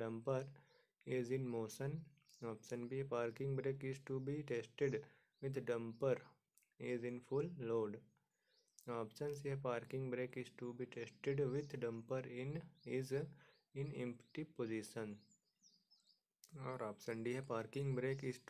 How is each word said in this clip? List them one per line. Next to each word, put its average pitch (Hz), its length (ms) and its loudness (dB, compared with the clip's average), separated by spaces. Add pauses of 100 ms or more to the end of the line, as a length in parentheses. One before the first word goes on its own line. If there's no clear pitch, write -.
dumper 113 340 0 (680)
is 127 300 0
in 131 180 2
motion। 135 420 0 (460)
ऑप्शन 120 460 -4
बी, 135 200 -2
parking 123 500 2
brake 135 260 0
is 135 140 -2 (120)
to 135 80 2 (100)
be 143 80 0 (140)
tested 120 460 2 (460)
with 135 160 0 (120)
dumper 117 440 4 (640)
is 123 300 0
in 123 80 -4 (120)
full 147 180 2 (220)
load। 107 260 2 (960)
ऑप्शन 117 420 -2
सी 139 140 -4
है, 139 140 2
parking 127 500 0
brake 127 300 -2
is - 180 -8
to 123 140 -2
be 123 200 -4
tested 139 540 0
with 143 320 0
dumper 117 420 0 (140)
in, 135 180 -2 (380)
is 131 200 2 (640)
in 139 240 -2
empty 123 560 -4
position। 110 640 0 (1500)
और 127 180 0
ऑप्शन 113 400 -2
डी 117 80 2
है, 135 160 0
parking 123 500 2
brake 135 280 2
is 127 240 0